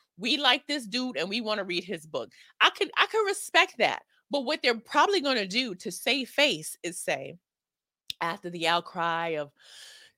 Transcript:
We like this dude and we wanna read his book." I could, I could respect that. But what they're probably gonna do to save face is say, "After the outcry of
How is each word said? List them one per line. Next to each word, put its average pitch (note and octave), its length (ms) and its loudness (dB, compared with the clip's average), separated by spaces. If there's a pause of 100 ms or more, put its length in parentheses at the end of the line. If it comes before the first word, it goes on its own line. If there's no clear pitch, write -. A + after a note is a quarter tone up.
(160)
We C4 220 -2
like C4+ 280 2
this D4 200 -4
dude B3 320 -4
and E3+ 100 -2
we A3+ 140 -4
wanna G#3+ 220 -2
read F#3 200 -4
his E3 220 -8
book." C3 260 -6 (300)
I D#4 80 8
could, - 260 -4
I G4+ 120 4
could G#4+ 180 2
respect F#4+ 500 2
that. E3 280 0 (260)
But C#4 140 -2
what D4+ 180 -2
they're A#3 160 2
probably E4+ 420 4
gonna B3+ 260 2
do A3 280 -2
to - 180 -10
save B3 380 -2
face A3+ 520 0
is F3 160 -8
say, C#3+ 380 -4 (840)
"After E3+ 260 -4
the E3 200 -2
outcry E3+ 680 -2
of D3 160 -6 (640)